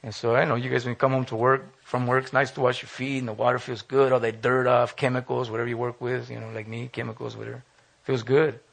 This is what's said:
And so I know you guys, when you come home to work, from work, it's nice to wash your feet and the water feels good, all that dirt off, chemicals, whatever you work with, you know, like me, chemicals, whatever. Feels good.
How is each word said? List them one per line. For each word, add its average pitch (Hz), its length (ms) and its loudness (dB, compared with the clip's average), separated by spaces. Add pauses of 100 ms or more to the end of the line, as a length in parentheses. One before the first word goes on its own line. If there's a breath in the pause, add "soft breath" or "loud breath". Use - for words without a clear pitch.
And 110 120 -10
so 117 220 2
I 151 80 4
know 143 100 2
you 123 160 -2
guys, 127 140 0
when 123 80 -4
you 113 40 -4
come 135 140 4
home 131 140 2
to 117 100 -6
work, 127 300 2 (180)
from 127 240 -2
work, 131 180 2
it's - 80 -12
nice 131 200 2
to 151 80 -8
wash 120 200 2
your - 80 -14
feet 135 300 -4
and 127 80 -4
the 110 60 -6
water 123 260 2
feels 120 240 -8
good, 135 300 4
all 127 80 4
that 113 200 -2
dirt 123 280 4
off, 123 260 4
chemicals, 127 560 -2
whatever 117 180 -4
you 117 100 -4
work 120 220 -4
with, 123 300 -4
you 117 80 -12
know, 113 120 -10
like 110 180 -10
me, 117 180 -8
chemicals, 117 500 -8
whatever. 117 280 -12 (400 soft breath)
Feels 127 180 0
good. 135 380 2 (120)